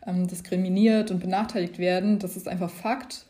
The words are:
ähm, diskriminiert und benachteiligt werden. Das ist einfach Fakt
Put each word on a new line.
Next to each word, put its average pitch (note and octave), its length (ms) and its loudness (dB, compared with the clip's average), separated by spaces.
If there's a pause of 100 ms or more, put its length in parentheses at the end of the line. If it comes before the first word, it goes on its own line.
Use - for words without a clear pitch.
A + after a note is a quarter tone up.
ähm, F3+ 220 0
diskriminiert G3 840 2
und F3+ 80 0
benachteiligt F#3 580 -2
werden. F#3 400 2
Das F#3 180 -6
ist - 120 -8
einfach F3 220 -4
Fakt - 600 -6